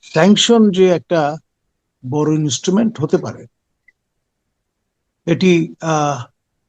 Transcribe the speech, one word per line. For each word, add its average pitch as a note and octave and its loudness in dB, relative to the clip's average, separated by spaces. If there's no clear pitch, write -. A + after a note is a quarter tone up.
স্যাংশন G#3 2
যে F#3 2
একটা D#3+ -2
বড় D3+ -2
ইনস্ট্রুমেন্ট F3+ -2
হতে D#3 -2
পারে, G#2 -12
এটি, E3+ 0
আহ, D3 -4